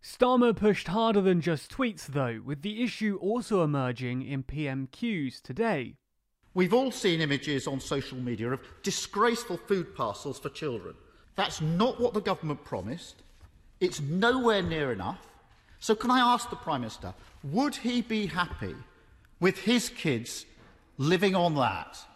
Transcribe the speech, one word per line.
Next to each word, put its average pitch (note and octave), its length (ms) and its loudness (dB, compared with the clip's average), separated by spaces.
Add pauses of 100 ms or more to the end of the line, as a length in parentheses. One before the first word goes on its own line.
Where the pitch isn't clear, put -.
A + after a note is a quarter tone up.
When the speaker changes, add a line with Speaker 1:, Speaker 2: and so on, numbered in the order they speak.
Speaker 1:
Starmer A#3+ 520 4
pushed G3+ 340 2
harder A3 320 2
than F#3 200 4
just D#3 300 -2
tweets, A3+ 340 -4
though, B2+ 400 -2
with C#3 160 -8
the G#3+ 220 -4
issue G#3+ 360 -2
also G3+ 440 2
emerging B2+ 580 0
in C3+ 220 -4
P D3 240 -6
M C3+ 240 -4
Qs F3+ 500 -4
today. D3 540 -2 (580)
Speaker 2:
We've F#3 200 4
all B3+ 180 4
seen E3+ 280 0
images C#3+ 460 0
on C#3 140 -4
social C3 400 -4
media A#2+ 320 -2
of C3 80 -2 (240)
disgraceful A3 760 0
food F#3 380 -2
parcels B2 440 -4
for D3 100 -8
children. A2+ 440 -8 (420)
That's - 260 -2
not F3 380 2
what A#3+ 140 2
the G#3 80 0
government D#3+ 420 -4
promised. A2+ 600 -8 (560)
It's F#3 220 0
nowhere G#3+ 600 4
near D#3+ 300 -2
enough. G#2+ 340 -6 (540)
So - 160 2
can A#3 160 -2
I B3+ 80 6
ask B3 300 4
the - 60 -8
Prime C#3+ 260 -2
Minister, G#2 320 -10 (300)
would D3+ 320 0
he A#3+ 260 -2
be G#3+ 260 -2
happy D#3+ 480 -4 (640)
with F#3 180 2
his A#3+ 320 2
kids - 560 -4 (520)
living F3+ 380 2
on F3 200 4
that? G2+ 420 0 (180)